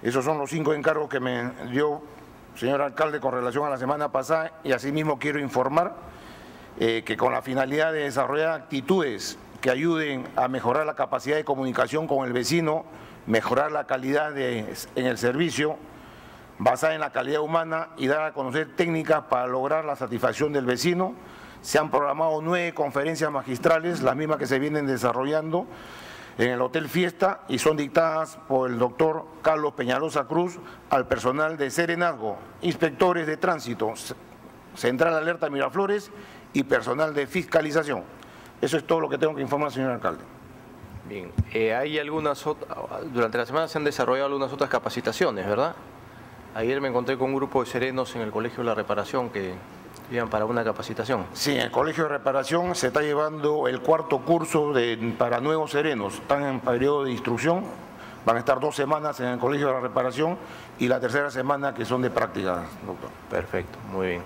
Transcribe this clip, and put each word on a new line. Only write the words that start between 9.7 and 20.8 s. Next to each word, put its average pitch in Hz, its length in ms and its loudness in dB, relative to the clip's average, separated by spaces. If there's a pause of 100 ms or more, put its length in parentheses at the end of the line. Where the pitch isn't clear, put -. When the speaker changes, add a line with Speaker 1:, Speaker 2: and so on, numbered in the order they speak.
Speaker 1:
ayuden 147 640 0
a 127 120 4
mejorar 131 380 2
la 151 80 -2
capacidad 135 420 0
de 151 80 0
comunicación 131 640 0
con 135 200 0
el 120 60 -4
vecino, 151 520 2 (400)
mejorar 123 460 2
la 147 140 -2
calidad 139 460 0
de, 123 400 -2 (240)
en 127 120 0
el 120 100 2
servicio, 143 600 0 (840)
basada 127 340 4
en 156 80 -2
la 147 100 -4
calidad 139 300 0
humana 160 560 0
y 135 100 -2
dar 147 140 4
a 156 120 -2
conocer 139 420 -2
técnicas 160 480 2
para 127 240 0
lograr 139 360 0
la 143 120 -2
satisfacción 123 580 0
del 135 120 2
vecino. 175 500 2 (460)